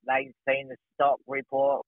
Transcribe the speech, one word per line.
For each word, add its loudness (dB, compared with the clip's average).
they'd 0
seen -2
the -12
stock 2
report -2